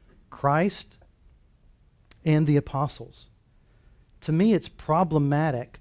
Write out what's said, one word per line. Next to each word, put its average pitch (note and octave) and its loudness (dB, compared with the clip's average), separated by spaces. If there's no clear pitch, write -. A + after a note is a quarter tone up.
Christ, D#3 -2
and D#3 2
the C#3+ 2
apostles. - -6
To - -4
me, G3 4
it's - -2
problematic D3+ 0